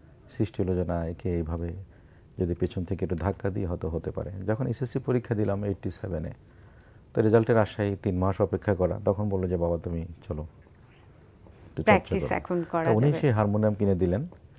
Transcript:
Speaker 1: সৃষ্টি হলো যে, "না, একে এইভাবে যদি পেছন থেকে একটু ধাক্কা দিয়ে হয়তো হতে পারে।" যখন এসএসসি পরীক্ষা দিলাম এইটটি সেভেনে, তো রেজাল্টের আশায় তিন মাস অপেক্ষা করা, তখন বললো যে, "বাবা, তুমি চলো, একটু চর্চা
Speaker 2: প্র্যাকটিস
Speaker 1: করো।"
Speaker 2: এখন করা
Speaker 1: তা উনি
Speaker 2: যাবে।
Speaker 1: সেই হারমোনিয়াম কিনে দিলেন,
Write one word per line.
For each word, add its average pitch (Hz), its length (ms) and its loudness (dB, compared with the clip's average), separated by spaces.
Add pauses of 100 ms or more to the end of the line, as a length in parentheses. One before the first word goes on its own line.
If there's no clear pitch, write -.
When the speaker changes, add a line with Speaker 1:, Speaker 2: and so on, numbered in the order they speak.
(380)
Speaker 1:
সৃষ্টি 104 260 0
হলো 90 120 0
যে, 90 100 0
"না, 85 200 -2
একে 87 300 -2
এইভাবে 85 380 -4 (640)
যদি 87 180 0
পেছন - 280 -2
থেকে 90 220 -4
একটু 87 100 -2
ধাক্কা 92 340 -2
দিয়ে 98 160 -4
হয়তো 82 240 -4
হতে - 220 -4
পারে।" - 200 -8 (140)
যখন 113 220 0
এসএসসি 127 320 -4
পরীক্ষা 123 360 -2
দিলাম 101 280 0
এইটটি 98 280 -4
সেভেনে, 85 400 -6 (840)
তো 120 80 2
রেজাল্টের 113 360 6
আশায় 101 460 2
তিন 95 140 0
মাস 92 240 2
অপেক্ষা 98 340 0
করা, 90 300 0
তখন 101 240 0
বললো 92 180 0
যে, 90 100 0
"বাবা, 85 200 0
তুমি 82 280 -6 (220)
চলো, 78 140 -6
একটু 80 60 -10 (1300)
চর্চা - 80 -2
Speaker 2:
প্র্যাকটিস 202 400 4
Speaker 1:
করো।" - 120 0
Speaker 2:
এখন 175 360 -2
করা 170 120 0
Speaker 1:
তা 165 80 4
উনি 113 160 4
Speaker 2:
যাবে। 147 140 2
Speaker 1:
সেই 143 100 4
হারমোনিয়াম 107 420 2
কিনে 101 220 2
দিলেন, 90 260 2 (380)